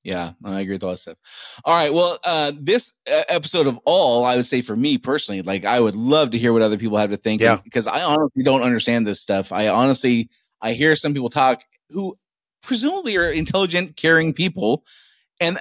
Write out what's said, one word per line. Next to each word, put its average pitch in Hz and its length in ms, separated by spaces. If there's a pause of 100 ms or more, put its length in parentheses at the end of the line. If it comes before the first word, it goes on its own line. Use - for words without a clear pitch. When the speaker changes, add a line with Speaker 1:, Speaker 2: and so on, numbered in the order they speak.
Speaker 1:
Yeah, 87 300 (120)
I 98 160
agree 98 140
with 95 100
all 92 60
that 90 80
stuff. - 180 (480)
All 160 100
right. 160 200
Well, 175 300
uh, 156 360
this, 190 320 (180)
uh, 151 200
episode 160 360
of 120 200
All, 143 380
I 123 120
would 123 80
say 123 160
for 110 160
me 135 220
personally, 127 420
like, 92 240
I 120 160
would 107 160
love 131 360
to 117 60
hear 117 140
what 113 80
other 107 160
people 104 220
have 104 120
to 101 60
think, 110 240
Speaker 2:
Yeah. 113 240
Speaker 1:
because 113 220
I 120 160
honestly 151 400
don't 135 180
understand 120 460
this 101 160
stuff. 98 280
I 104 180
honestly, 120 600 (320)
I 113 140
hear 151 200
some 147 200
people 127 160
talk 131 320 (260)
who 185 300 (440)
presumably 262 540
are 170 140
intelligent, 175 640
caring 160 380
people. 185 500 (560)
And, 170 200